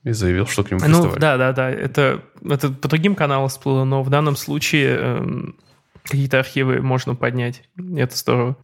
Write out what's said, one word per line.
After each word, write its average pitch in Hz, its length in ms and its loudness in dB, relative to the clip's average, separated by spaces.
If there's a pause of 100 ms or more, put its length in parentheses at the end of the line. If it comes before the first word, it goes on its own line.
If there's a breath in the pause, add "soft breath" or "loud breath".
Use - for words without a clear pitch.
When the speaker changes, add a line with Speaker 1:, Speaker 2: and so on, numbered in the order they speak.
Speaker 1:
и 120 100 -4
заявил, 92 340 0
что - 180 -2
к - 60 -6
нему 92 100 0
Speaker 2:
Ну, 82 60 2
Speaker 1:
приставали. 165 340 4
Speaker 2:
да, 151 160 2
да, 127 160 2
да. 131 180 -2
Это, 131 500 0 (220)
это 143 280 -2
по 135 180 -6
другим 160 260 2
каналам 139 340 2
всплыло, 131 360 0
но 135 180 0
в 131 80 -2
данном 147 260 2
случае, 143 640 0
эм, 123 580 -4 (460)
какие-то 135 380 0
архивы 131 420 0
можно 131 320 0
поднять. 123 480 -4 (160)
И 180 220 -8
это 127 160 -2
здорово. 123 480 0